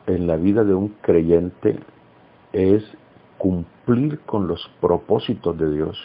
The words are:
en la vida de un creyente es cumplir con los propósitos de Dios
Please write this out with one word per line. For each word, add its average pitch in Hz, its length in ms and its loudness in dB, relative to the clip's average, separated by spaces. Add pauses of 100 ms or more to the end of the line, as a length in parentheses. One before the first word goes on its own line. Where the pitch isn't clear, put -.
en 90 200 0
la 82 100 0
vida 101 280 2
de 98 100 2
un 98 140 -2 (120)
creyente 85 800 2 (720)
es 98 300 2 (560)
cumplir 117 800 -2
con 95 280 -4
los 82 180 -6 (140)
propósitos 87 800 -2
de 80 120 -2
Dios 78 340 -4